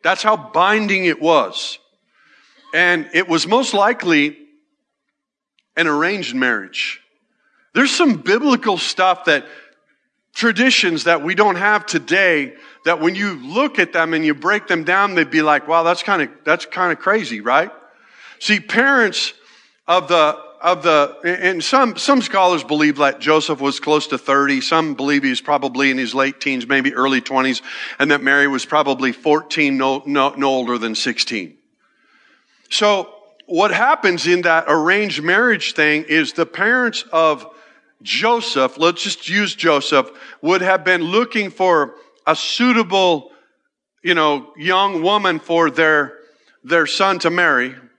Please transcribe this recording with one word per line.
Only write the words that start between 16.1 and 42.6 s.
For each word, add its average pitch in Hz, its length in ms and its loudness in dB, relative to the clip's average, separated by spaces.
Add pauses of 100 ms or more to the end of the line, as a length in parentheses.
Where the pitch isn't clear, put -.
that's 165 220 0
kinda 180 320 -2
crazy," 165 440 -2
right? 135 300 0 (680)
See, 214 200 0
parents 240 760 0 (520)
of 180 220 0
the 156 300 2 (240)
of 175 200 0
the, 147 420 2
and 180 380 -2
some, 262 340 2
some 277 260 2
scholars 180 400 2
believe 151 360 0
that 139 200 2
Joseph 151 420 0
was 139 200 -4
close 151 280 0
to 131 100 -4
thirty. 139 420 0
Some 160 340 0
believe 139 280 -2
he's 127 180 -2
probably 135 500 -2
in 127 80 -2
his 120 160 -6
late 135 260 -2
teens, 127 260 -4
maybe 135 280 0
early 131 260 0
twenties, 131 420 -2 (360)
and 143 120 0
that 143 120 2
Mary 143 240 2
was 135 180 -2
probably 135 480 -2
fourteen, 151 640 -2
no, 135 300 -2
no, 139 240 0
no 139 180 -4
older 123 300 -2
than 110 160 -6
sixteen. 107 640 -6 (1120)
So 208 420 0 (340)
what 190 260 0
happens 208 540 0
in 175 160 2
that 165 260 2
arranged 160 540 0
marriage 202 520 0
thing 151 300 0
is 156 280 0
the 165 140 -2
parents 233 680 -2
of 160 340 2 (560)
Joseph, 156 760 -2
let's 170 240 0
just - 260 -8
use 190 260 -2
Joseph, 143 560 2 (300)
would 180 220 0
have 185 220 0
been 175 180 2
looking 208 480 -2
for 165 460 0 (300)
a 156 80 2
suitable, 190 960 0 (720)